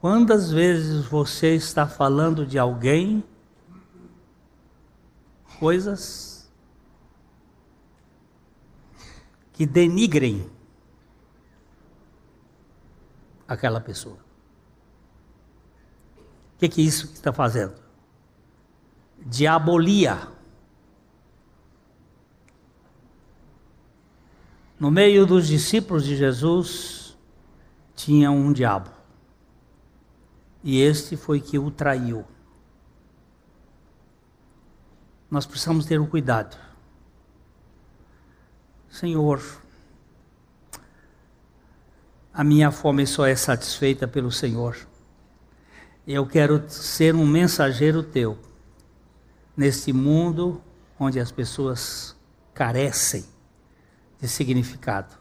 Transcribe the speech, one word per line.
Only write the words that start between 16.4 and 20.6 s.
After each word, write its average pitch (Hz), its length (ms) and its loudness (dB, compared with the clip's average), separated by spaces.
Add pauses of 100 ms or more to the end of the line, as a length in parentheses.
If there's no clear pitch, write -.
O - 100 -2
que 160 40 2
que 156 120 -2
isso 156 260 0
está - 260 -6
fazendo? 113 400 -2 (1500)
Diabolia. 160 1080 2 (4000)